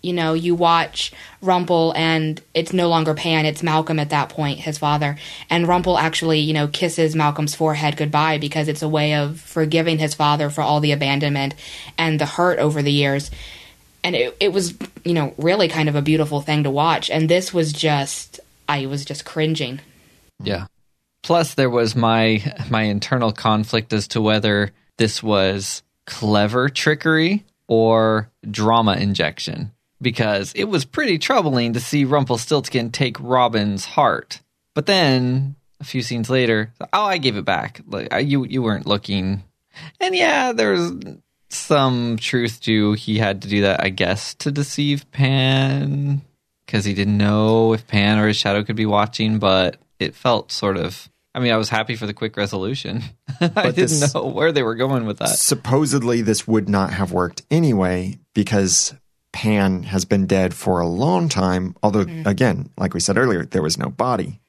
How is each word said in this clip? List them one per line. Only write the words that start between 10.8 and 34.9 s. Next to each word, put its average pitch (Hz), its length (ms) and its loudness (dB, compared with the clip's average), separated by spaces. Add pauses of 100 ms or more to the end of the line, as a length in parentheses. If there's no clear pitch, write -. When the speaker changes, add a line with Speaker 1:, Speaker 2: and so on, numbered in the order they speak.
Speaker 1:
abandonment 143 640 0 (420)
and 160 220 0
the 147 80 0
hurt 175 320 0
over 151 240 0
the 143 80 0
years. 143 400 0 (720)
And 180 120 -2
it, 123 240 -2
it 196 140 0
was, 180 220 -2 (280)
you 175 100 0
know, 151 240 0
really 175 300 2
kind 156 220 0
of 147 60 0
a 147 60 2
beautiful 147 380 0
thing 151 240 0
to 143 80 0
watch. 156 380 0
And 160 180 0
this 180 260 2
was 156 200 0
just, 147 680 -4 (300)
I 139 160 -2
was 139 180 -6
just 147 220 -12
cringing. 151 560 -2 (600)
Speaker 2:
Yeah. 98 260 -4 (560)
Plus, 165 320 2
there 131 160 2
was 117 240 2
my, 113 460 4 (280)
my 110 140 2
internal 107 500 0
conflict 110 580 0
as 104 180 0
to 113 120 -2
whether 107 500 2 (260)
this 110 260 0
was 98 580 0 (240)
clever 107 640 0
trickery 160 720 0 (240)
or 113 600 4 (220)
drama 107 460 2
injection, 92 760 -2 (300)
because 107 520 -2
it 202 100 -4
was 190 220 -2
pretty 226 340 -2
troubling 139 540 0
to 120 60 -2
see 143 240 0
Rumpelstiltskin 131 880 0
take 120 300 -2
Robin's 113 640 0
heart. - 540 0 (340)
But 151 140 -2
then 135 680 2 (240)